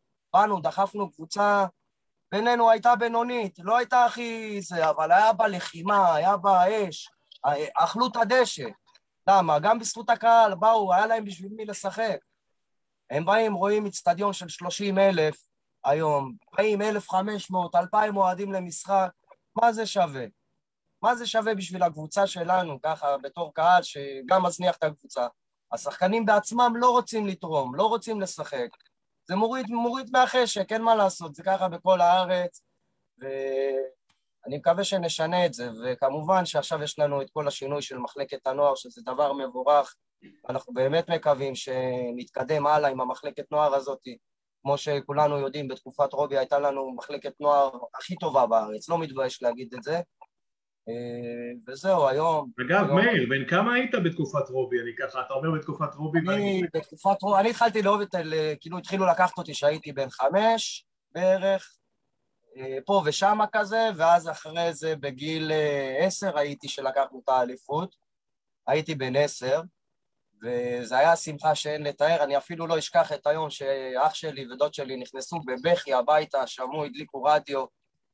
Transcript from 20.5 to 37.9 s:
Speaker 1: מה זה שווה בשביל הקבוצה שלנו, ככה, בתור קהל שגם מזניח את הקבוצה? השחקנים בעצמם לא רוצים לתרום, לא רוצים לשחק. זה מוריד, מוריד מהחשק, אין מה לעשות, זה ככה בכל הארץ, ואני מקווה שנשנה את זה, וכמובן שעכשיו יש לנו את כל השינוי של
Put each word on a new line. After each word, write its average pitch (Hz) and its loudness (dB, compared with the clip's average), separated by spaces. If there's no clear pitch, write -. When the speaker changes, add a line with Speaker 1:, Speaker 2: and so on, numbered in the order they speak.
Speaker 1:
מה 240 2
זה 233 -8
שווה 220 0
בשביל 185 -6
הקבוצה 160 0
שלנו, 175 -2
ככה, 151 -2
בתור 143 -8
קהל 175 4
שגם 139 -2
מזניח 175 0
את - -10
הקבוצה? 147 -4
השחקנים 185 -2
בעצמם 226 4
לא 247 4
רוצים 226 0
לתרום, 165 -4
לא 208 2
רוצים 220 -4
לשחק. 143 -6
זה 180 -4
מוריד, 226 -2
מוריד 240 -4
מהחשק, 247 2
אין 226 -2
מה 226 4
לעשות, 185 0
זה 165 -18
ככה 190 0
בכל 180 2
הארץ, 180 2
ואני 135 -6
מקווה 170 0
שנשנה 175 -2
את 135 -2
זה, 120 -8
וכמובן 151 -2
שעכשיו 151 -4
יש 151 -8
לנו 143 0
את 135 -10
כל 151 -6
השינוי 139 -6
של 135 -12